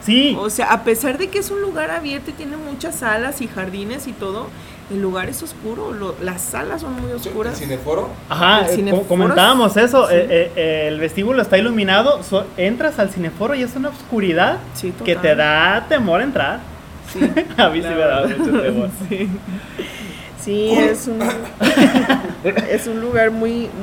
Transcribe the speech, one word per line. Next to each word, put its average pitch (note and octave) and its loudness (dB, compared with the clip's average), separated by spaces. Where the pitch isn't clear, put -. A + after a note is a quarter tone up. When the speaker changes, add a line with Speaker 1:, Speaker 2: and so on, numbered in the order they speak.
Speaker 1:
Sí. C4 4
Speaker 2:
O G#3 -4
sea, A3 0
a G#3+ 0
pesar B3+ 0
de F#4 -2
que G4 -4
es F#4+ -4
un G4+ -4
lugar D#4+ -4
abierto D4 -6
y - -10
tiene D4 -10
muchas D#4 -10
salas A#3+ -2
y A3+ -6
jardines G3+ -8
y B3+ -10
todo, G3+ -8
el G3 -4
lugar F#3 -2
es - -8
oscuro, A#3 -8
lo, G3 -8
las F3+ -6
salas - -6
son C#4 -8
muy B3 -6
Speaker 3:
Sí, - -8
Speaker 2:
oscuras. A3+ -4
Speaker 3:
¿el C#3 -8
Cineforo? C3+ -2
Speaker 1:
Ajá, F3 4
Speaker 2:
El E3 2
Speaker 1:
eh, F3+ 4
Speaker 2:
Cineforo G3 2
Speaker 1:
co-, F#3 -6
comentábamos F#3 4
Speaker 2:
es, G#3+ 6
Speaker 1:
eso, B3 4
Speaker 2:
sí. F3+ 4
Speaker 1:
eh, F3 6
eh, E3+ 4
eh, D#3+ 0
el D3+ -4
vestíbulo G3+ 2
está F#3+ 6
iluminado, A3 4
so-, G3+ 0
entras B3 0
al G3 2
Cineforo F3+ -2
y C4 -2
es B3 -4
una C4+ -4
oscuridad G#3 0
Speaker 2:
Sí, F3+ -6
Speaker 1:
que F3+ 2
Speaker 2:
total. F3 2
Speaker 1:
te D3+ 6
da D#3+ 2
temor A3+ 2
entrar. G#3 -2
Speaker 2:
Sí, F#3+ -4
Speaker 1:
<laughs> - 0
A G3+ 6
mí D#3+ 0
sí E3+ -2
Speaker 2:
la E3 -4
Speaker 1:
me E3 -2
da C#3+ 4
Speaker 2:
verdad. C#3 0
Speaker 1:
mucho C#4+ 2
temor. G#2 0
Speaker 2:
<laughs> F#3+ -8
Sí. G3+ -2
Sí, G#3 0
es - 4
un, A3+ -4
<laughs> A3+ 2
es G#3+ 0
un A3+ -4
lugar A3+ 2
muy, A3+ -2